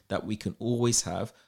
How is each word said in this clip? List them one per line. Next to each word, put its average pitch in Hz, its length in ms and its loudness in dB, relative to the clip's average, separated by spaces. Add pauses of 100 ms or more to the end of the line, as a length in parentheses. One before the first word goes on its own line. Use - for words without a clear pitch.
that - 160 -2
we 107 120 -2
can 101 220 -6
always 117 440 2
have. 90 320 -4 (140)